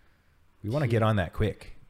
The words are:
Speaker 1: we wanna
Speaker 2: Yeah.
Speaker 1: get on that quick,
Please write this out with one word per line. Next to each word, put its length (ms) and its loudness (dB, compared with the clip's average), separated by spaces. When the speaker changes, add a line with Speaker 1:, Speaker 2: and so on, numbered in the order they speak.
Speaker 1:
we 80 -6
wanna 160 0
Speaker 2:
Yeah. 60 -2
Speaker 1:
get 100 4
on 140 4
that 160 0
quick, 440 -4